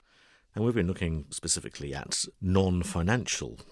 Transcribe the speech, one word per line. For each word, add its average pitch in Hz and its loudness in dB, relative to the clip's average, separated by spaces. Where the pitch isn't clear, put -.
And 107 0
we've 120 4
been 98 4
looking 82 -2
specifically - -4
at - -4
non-financial 92 2